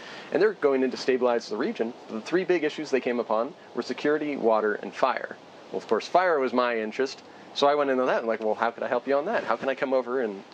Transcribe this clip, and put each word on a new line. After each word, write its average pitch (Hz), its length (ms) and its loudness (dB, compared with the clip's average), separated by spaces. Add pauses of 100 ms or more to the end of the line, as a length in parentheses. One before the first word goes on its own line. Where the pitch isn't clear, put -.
(320)
and 147 80 2
they're 208 140 4
going 135 280 2
in 127 100 2
to 117 40 -8
stabilize 120 540 0
the 107 80 -4
region. 123 340 -2 (160)
The 110 140 -8
three 180 220 0
big 175 200 2
issues 151 260 -4
they 131 100 2
came 123 200 0
upon 117 320 0 (220)
were 120 80 -2
security, 147 540 0
water, 107 400 2
and - 180 -10
fire. - 420 -2 (360)
Well, 95 60 -4
of - 100 -8
course, 107 180 2
fire 175 320 4
was 127 160 0
my 120 240 2
interest, 110 440 -4 (300)
so - 140 2
I 143 80 6
went 143 160 2
into 127 160 2
that 180 140 2
and 117 80 -2
like, 110 140 -2
"Well, 107 120 0
how 117 160 0
could 110 140 -8
I 113 40 -4
help 123 180 -2
you 135 80 2
on 143 120 0
that? 214 180 -2
How 117 120 0
can 127 120 -4
I 131 60 0
come 131 180 -2
over 127 300 0
and 101 200 -6 (100)